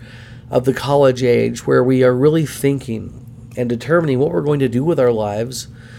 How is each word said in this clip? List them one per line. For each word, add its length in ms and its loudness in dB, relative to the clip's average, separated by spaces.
of 160 0
the 80 2
college 480 2
age, 440 0
where 160 4
we 220 4
are 100 4
really 300 2
thinking 800 -4
and 100 -2
determining 520 0
what 120 0
we're 120 -2
going 180 0
to 80 2
do 160 -2
with 160 0
our 120 4
lives, 560 -4